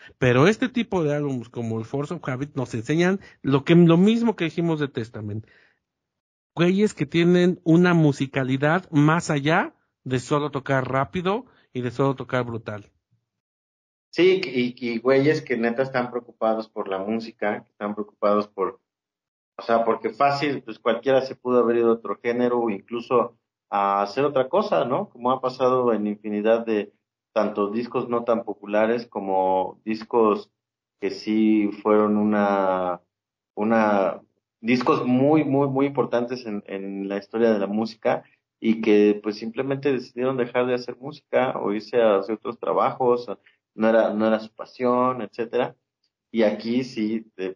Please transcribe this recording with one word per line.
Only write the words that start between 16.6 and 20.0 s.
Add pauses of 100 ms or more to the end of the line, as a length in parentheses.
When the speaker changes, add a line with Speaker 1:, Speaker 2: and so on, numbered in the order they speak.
Speaker 2:
por
la
música,
que
están
preocupados
por... (760)
o
sea,
porque